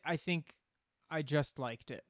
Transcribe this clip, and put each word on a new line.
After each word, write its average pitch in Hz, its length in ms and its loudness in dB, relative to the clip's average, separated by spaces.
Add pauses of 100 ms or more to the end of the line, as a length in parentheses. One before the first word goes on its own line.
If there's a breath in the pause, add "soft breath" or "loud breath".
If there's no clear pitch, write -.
I 165 120 2
think 170 360 0 (560)
I 160 120 0
just 143 380 2
liked 117 320 -6
it. 107 180 -8